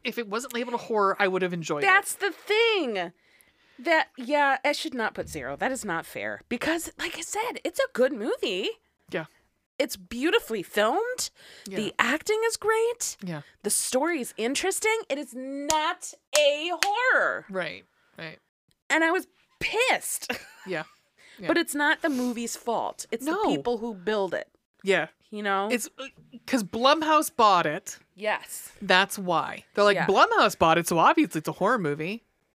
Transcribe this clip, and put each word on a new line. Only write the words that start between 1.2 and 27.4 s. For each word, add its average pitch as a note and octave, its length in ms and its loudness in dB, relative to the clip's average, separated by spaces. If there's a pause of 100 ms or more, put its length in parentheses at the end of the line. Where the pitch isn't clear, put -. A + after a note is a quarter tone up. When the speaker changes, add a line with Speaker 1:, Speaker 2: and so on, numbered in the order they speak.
Speaker 1:
would F#3 120 0
have F3+ 140 -2
enjoyed D#3 280 -4
it. G4 40 0
Speaker 2:
That's G4 280 4
the G4 160 -2
thing. E4 840 0 (680)
That, D#4+ 300 2 (100)
yeah, C#4 440 2
I D4 100 2
should D4 200 -6
not A3+ 220 -2
put D#3+ 160 -8
zero. C#3 260 -8
That B3 160 -2
is C4 100 -6
not E3 220 -4
fair. G#2 460 -8
Because, D#4+ 480 -2
like E4+ 180 -6
I E4 60 -12
said, - 420 -6
it's E4+ 160 -2
a C5+ 140 0
good B3+ 180 2
movie. B3 560 -4 (420)
Speaker 1:
Yeah. E3 140 -4 (540)
Speaker 2:
It's - 180 -4
beautifully A#3 680 -2
filmed. F#4 680 0 (360)
Speaker 1:
Yeah. F#3+ 120 -10
Speaker 2:
The G#3+ 200 -4
acting D#4+ 480 0
is A4+ 120 -2
great. A4+ 640 -2
Speaker 1:
Yeah. E3+ 180 -8 (220)
Speaker 2:
The G#3 80 -4
story D4 500 0
is - 160 -8
interesting. F#4+ 640 0 (100)
It C#4 80 -2
is - 180 -10
not D4 760 0 (260)
a D4+ 340 2 (120)
horror. G4+ 640 2
Speaker 1:
Right, E3+ 360 -8 (340)
right. D#3+ 200 -14 (540)
Speaker 2:
And D#4+ 120 2
I E4 80 2
was F#4 140 -2 (340)
pissed. - 720 -2
<laughs> - 340 -14
Speaker 1:
Yeah. E3 160 -4 (560)
Yeah. F#3 100 -12
Speaker 2:
But E4 80 2
it's E4+ 180 0
not D4 280 2
the E4 80 0
movie's B3 460 -2
fault. F3 540 -4
It's A#3 140 -6
Speaker 1:
No. E4+ 200 -2
Speaker 2:
the F4 120 2
people A#3+ 220 -2
who A3+ 160 -6
build F#3+ 400 -2
it. - 140 -6 (340)
Speaker 1:
Yeah. F3+ 240 2 (240)
Speaker 2:
You G#3 120 -10
know? G3 280 0
Speaker 1:
It's, A#3+ 180 -2 (100)
uh, C4 60 -10 (420)
'cause B3 160 0
Blumhouse D4 720 2
bought G3 300 6